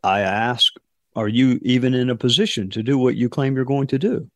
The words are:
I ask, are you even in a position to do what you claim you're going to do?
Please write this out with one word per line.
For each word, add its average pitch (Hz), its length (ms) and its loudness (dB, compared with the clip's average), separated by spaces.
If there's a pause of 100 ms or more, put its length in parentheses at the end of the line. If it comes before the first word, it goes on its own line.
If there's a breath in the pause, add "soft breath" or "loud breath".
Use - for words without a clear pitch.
I 98 180 2
ask, 110 520 0 (420)
are 107 140 -2
you 123 340 2
even 123 300 2
in 127 160 0
a 123 60 0
position 120 560 0
to 110 120 -6
do 135 140 0
what 127 180 2
you 120 140 0
claim 135 260 -2
you're 131 100 -2
going 139 220 -2
to 139 120 -2
do? 196 360 -4